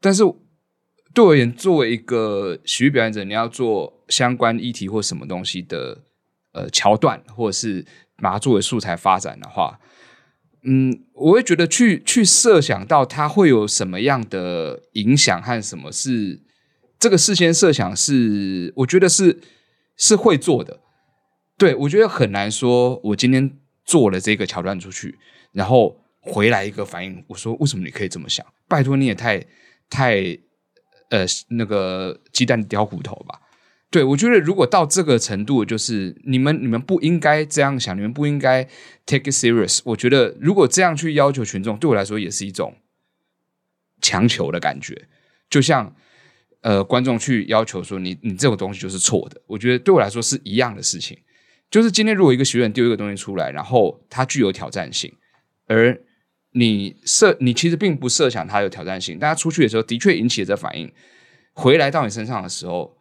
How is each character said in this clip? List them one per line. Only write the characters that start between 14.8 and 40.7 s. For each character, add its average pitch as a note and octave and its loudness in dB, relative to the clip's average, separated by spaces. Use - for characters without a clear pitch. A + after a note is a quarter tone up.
影 A2 2
响 G2+ 2
和 A#2 -6
什 F#2+ -12
么 C#2+ -16
是， A2 -4
这 A#3 2
个 G3+ 4
事 F3+ 2
先 E3+ 4
设 E3 4
想 G2+ -2
是， G2+ 0
我 C3 0
觉 F3 2
得 F#3 6
是， F3+ 4
是 - 6
会 F#3+ 4
做 - 0
的。 - -16
对， E3+ 6
我 C#3 -2
觉 E3+ 2
得 A3 6
很 B2+ 0
难 G2+ -2
说 B2 2
我 G#2 -2
今 B2 2
天 C3+ 0
做 B2+ 4
了 F#2+ -4
这 G#2+ 0
个 G2+ -4
桥 F#2 -8
段 F#2+ -6
出 F2+ -16
去， - -14
然 F#2+ -4
后 A#2 2
回 G#2+ 0
来 G2 0
一 G#2 -8
个 G#2 -8
反 F2+ -14
应， F#2 -16
我 - -16
说 - -8
：“为 D3+ 0
什 A2+ -4
么 F2+ -8
你 D2 -12
可 - -8
以 F#2 -6
这 F2 -12
么 C#2+ -16
想？ - -8
拜 D#3 0
托， C3+ 0
你 C3+ 2
也 A2 0
太， G#2+ -4
太， G2+ 0
呃， G2 0
那 A#2 -4
个 F#2+ -4
鸡 - 0
蛋 A#2 0
挑 G#2 -2
骨 F#2+ -10
头 - -12
吧。” - -18
对， D#3+ 4
我 C3+ 2
觉 G#3+ 2
得 A#3 6
如 D3+ -2
果 F#3 2
到 F#3 4
这 D#3+ -2
个 D3 2
程 G#2+ -4
度， B2 2
就 A2 -6
是 G2+ -6
你 C3 0
们， C#3+ 0
你 B2+ -6
们 A#2 0
不 F3 -2
应 E3 0
该 D3+ 0
这 D3 -2
样 C#3 0
想， F#2+ -6
你 G2 -8
们 G#2+ -6
不 C#3+ -4
应 D3 -2
该 C3 2
take C#3 -2
it C3 -2
serious。 A#2 2
我 A#2 -6
觉 B2 0
得 B2+ 2
如 D3 2
果 F#3+ 4
这 F3+ 2